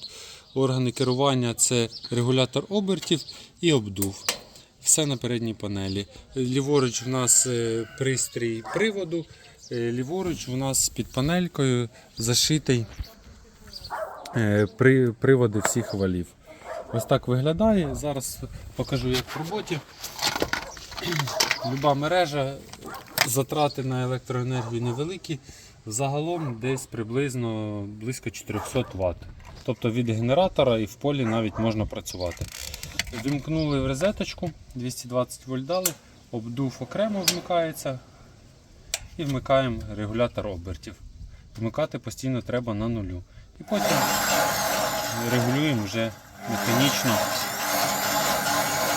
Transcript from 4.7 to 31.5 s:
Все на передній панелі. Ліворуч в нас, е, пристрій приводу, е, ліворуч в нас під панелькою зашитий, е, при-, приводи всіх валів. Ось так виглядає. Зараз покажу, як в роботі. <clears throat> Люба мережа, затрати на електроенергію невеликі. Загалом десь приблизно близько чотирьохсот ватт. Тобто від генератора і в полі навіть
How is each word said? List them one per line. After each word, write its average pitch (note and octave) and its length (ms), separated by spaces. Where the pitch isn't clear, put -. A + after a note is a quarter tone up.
Все - 220
на C#3 120
передній A#2 360
панелі. G2 540
Ліворуч C3 640
в B2 40
нас, B2+ 400
е, A2+ 400
пристрій A#2+ 640
приводу, F3+ 520
е, A#2+ 200
ліворуч D3+ 560
в B2+ 100
нас C3+ 320
під - 180
панелькою C3+ 840
зашитий, A#2+ 680
е, G#2 320
при-, C3 340
приводи B2 480
всіх - 340
валів. F#2 340
Ось A#2 120
так - 220
виглядає. D#3 680
Зараз C3+ 440
покажу, B2+ 340
як B2+ 260
в - 20
роботі. E3 420
<clears throat> D3 680
Люба C#3 220
мережа, D3 600
затрати C#3 560
на B2+ 200
електроенергію B2 800
невеликі. C#3 580
Загалом C#3 760
десь C3 240
приблизно A2+ 960
близько G#2+ 480
чотирьохсот - 680
ватт. F#2 220
Тобто A#2+ 260
від A#2 180
генератора B2+ 680
і A2 80
в - 100
полі C#3 300
навіть A2 340